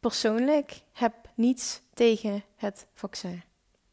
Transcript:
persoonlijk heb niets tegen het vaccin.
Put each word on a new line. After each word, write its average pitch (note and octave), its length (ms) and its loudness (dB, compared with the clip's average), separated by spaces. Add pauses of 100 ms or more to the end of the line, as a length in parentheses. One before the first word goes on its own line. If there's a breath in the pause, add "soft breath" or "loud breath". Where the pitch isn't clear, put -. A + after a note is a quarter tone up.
persoonlijk A#3+ 800 0 (100)
heb - 420 -2
niets - 480 0 (120)
tegen A3 480 2 (140)
het - 360 -10
vaccin. F3+ 500 -10 (500)